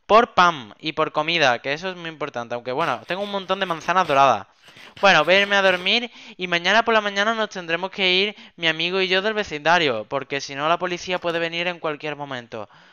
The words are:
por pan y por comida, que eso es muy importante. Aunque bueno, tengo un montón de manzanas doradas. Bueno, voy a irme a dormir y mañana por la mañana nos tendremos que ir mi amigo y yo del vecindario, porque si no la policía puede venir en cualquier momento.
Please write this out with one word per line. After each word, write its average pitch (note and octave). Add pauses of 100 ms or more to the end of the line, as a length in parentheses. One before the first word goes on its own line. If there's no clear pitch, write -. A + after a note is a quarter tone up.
por A#3
pan D#3+
y D#3
por D3+
comida, D3+
que C3+
eso F3+
es F3+
muy E3+
importante. C3+
Aunque A#2+
bueno, C3+
tengo F#3
un G3+
montón F#3+
de F#3+
manzanas F3
doradas. C3+ (540)
Bueno, F3
voy E3+
a G3
irme G3+
a G3
dormir F#3+ (260)
y F3+
mañana F3+
por A#3
la A3
mañana G#3
nos A3
tendremos F3
que F#3
ir G3 (220)
mi E3+
amigo E3
y F#3
yo F#3
del A3
vecindario, D#3
porque C#3
si C#3
no C#3+
la E3+
policía F3+
puede E3+
venir E3+
en F3
cualquier D3+
momento. B2 (240)